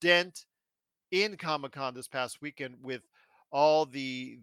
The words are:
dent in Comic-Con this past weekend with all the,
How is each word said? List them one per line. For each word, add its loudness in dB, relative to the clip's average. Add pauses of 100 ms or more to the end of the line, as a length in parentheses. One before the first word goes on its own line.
dent 2 (640)
in -2
Comic-Con -6
this -14
past -6
weekend -12
with -10 (440)
all 6
the, -8